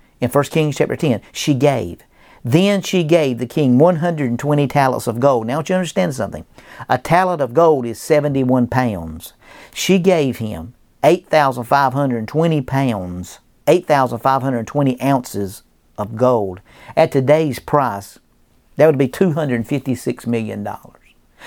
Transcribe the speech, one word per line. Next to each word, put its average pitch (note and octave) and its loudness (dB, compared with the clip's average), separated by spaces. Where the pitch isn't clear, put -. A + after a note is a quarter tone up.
In B2 0
First C#3+ 0
Kings D3+ 0
chapter - -2
ten, A#2+ -2
she - -2
gave. A#2+ -2
"Then F#3 2
she F3+ 0
gave D3 2
the B2 -6
king B2+ 2
one E3+ 6
hundred D3+ -2
and A#2+ -2
twenty D3 0
talents C3 0
of A#2 -2
gold." B2 2
Now, B2 -4
I - -2
want D#3+ -4
you F#3 0
to - 0
understand F3 -2
something. A2 -8
A B2+ 2
talent F3 0
of A#2+ -4
gold D3+ 4
is A2+ -8
seventy-one C3+ 2
pounds. F#2 -4
She - 2
gave E3 2
him G#2+ -10
eight F3 2
thousand C3+ 2
five C#3 2
hundred B2 -2
twenty D#3 0
pounds, G#2 -4
eight F3 4
thousand B2+ 2
five C3+ 0
hundred B2 -2
twenty C#3 0
ounces A#2 -2
of G#2+ -8
gold. G#2+ 2
At D#3+ 2
today's C#3+ 2
price, A#2+ -2
that D3 6
would D3 4
be C#3 2
two E3 0
hundred B2+ -2
fifty-six B2 -6
million G#2+ -4
dollars. - -12